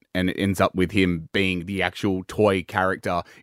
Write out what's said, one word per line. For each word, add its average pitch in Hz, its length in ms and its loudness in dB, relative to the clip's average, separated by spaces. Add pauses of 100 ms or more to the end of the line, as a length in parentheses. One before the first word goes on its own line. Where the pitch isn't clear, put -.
(140)
And 92 160 0
it - 80 -4
ends 98 240 0
up 95 120 2
with 90 180 2
him 90 400 0
being 92 340 0
the 95 160 -4
actual 92 460 -2
toy 101 340 2
character 95 600 -2 (200)